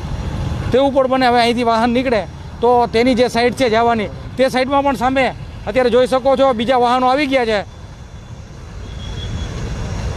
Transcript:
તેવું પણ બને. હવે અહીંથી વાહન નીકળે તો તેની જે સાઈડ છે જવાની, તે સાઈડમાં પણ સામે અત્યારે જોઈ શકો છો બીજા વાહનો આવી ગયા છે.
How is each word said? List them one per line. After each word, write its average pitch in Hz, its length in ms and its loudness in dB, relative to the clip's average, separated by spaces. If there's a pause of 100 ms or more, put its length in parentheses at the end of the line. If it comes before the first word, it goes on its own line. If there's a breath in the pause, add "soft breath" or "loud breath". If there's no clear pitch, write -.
(680)
તેવું 277 240 2
પણ 254 180 2
બને. 262 180 2
હવે 240 120 4
અહીંથી 233 280 2
વાહન 226 240 2
નીકળે 240 280 2 (400)
તો 233 100 4 (220)
તેની 240 220 4
જે 240 140 4
સાઈડ 240 300 0
છે 262 120 2
જવાની, 226 400 2 (240)
તે 247 160 0
સાઈડમાં 269 340 0
પણ 277 180 0
સામે 262 220 2 (420)
અત્યારે 240 240 2
જોઈ 247 180 4
શકો 254 280 2
છો 269 180 4
બીજા 240 260 2
વાહનો 247 260 2
આવી 269 260 2
ગયા 247 180 2
છે. 214 100 0 (2500)